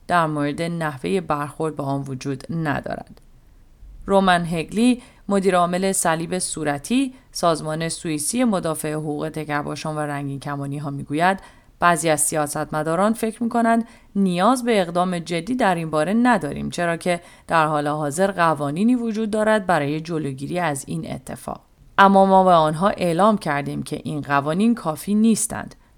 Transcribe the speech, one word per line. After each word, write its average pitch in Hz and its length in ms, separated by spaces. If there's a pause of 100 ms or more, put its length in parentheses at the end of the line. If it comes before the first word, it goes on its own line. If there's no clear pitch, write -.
در 175 200
مورد 147 360
نحوهٔ 170 580
برخورد 151 560
با 151 80
آن 139 180
وجود 135 480
ندارد. - 680 (880)
رومن 190 380
هگلی، 190 580 (260)
مدیر 196 280
عامل 180 360
صلیب 165 460
صورتی، 156 760 (180)
سازمان 160 560
سوئیسی 160 560
مدافع 165 480
حقوق 151 360
دگرباشان 151 680
و 151 40
رنگین 143 400
کمانی‌ها 143 500
می‌گوید: 151 480 (420)
"بعضی 170 280
از 147 120
سیاستمداران 156 920
فکر 220 300
می‌کنند 226 420 (320)
نیاز 196 480
به 226 160
اقدام 175 380
جدی 170 360
در 208 200
این 165 160
باره 156 220
نداریم، 151 580
چرا 170 260
که 175 240 (260)
در 160 200
حال 147 220
حاضر 151 420
قوانینی 165 640
وجود 220 360
دارد 214 360
برای 156 340
جلوگیری 147 580
از 147 280
این - 260
اتفاق. - 480 (380)
اما 196 280
ما 190 180
به 185 60
آنها 160 380
اعلام 185 500
کردیم 143 440
که - 220
این 151 160
قوانین 156 540
کافی 170 400
نیستند، 214 600 (240)